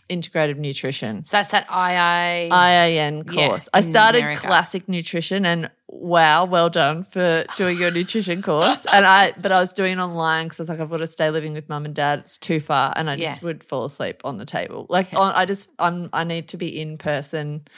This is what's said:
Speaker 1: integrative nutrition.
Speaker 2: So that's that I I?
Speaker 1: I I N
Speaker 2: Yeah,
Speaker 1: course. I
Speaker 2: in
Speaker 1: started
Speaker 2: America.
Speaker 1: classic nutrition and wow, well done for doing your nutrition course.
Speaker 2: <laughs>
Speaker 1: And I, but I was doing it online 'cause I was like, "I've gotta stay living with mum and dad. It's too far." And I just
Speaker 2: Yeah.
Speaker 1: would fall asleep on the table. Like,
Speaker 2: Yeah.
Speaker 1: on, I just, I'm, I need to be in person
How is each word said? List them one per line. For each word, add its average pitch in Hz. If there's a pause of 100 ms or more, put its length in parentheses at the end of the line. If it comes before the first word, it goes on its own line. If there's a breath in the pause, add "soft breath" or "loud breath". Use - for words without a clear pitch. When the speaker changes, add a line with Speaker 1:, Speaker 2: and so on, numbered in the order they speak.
Speaker 1:
integrative 160
nutrition. 131
Speaker 2:
So -
that's 202
that 208
I 180
I? 175
Speaker 1:
I 180 (140)
I 165
N 151
Speaker 2:
Yeah, 170
Speaker 1:
course. 98
I 190
Speaker 2:
in 165
Speaker 1:
started 220
Speaker 2:
America. 147
Speaker 1:
classic 180
nutrition 185
and 170 (200)
wow, 170
well 175
done 160
for 175 (120)
doing 180
your 175
nutrition 180
course. 185
Speaker 2:
<laughs> -
Speaker 1:
And 202
I, 190
but 190
I 185
was 185
doing 185
it -
online 165
'cause -
I -
was 156
like, 160
"I've 156
gotta 165
stay 160
living 156
with 151
mum 147
and 151
dad. 147
It's -
too 160
far." 135
And 160
I 139
just 156
Speaker 2:
Yeah. 170
Speaker 1:
would 160
fall 131
asleep 123
on 127
the 101
table. -
Like, 185
Speaker 2:
Yeah. -
Speaker 1:
on, 190
I 185
just, 196 (120)
I'm, 175
I 160
need 165
to -
be 165
in 156
person 147 (160 loud breath)